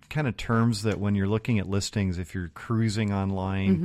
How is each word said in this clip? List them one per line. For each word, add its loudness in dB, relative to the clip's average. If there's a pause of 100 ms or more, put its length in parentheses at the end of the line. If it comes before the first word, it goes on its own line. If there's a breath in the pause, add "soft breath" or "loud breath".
kind -2
of -2
terms 2
that 0
when 0
you're 2
looking 0
at -2
listings, -2
if -8
you're -6
cruising 0
online 0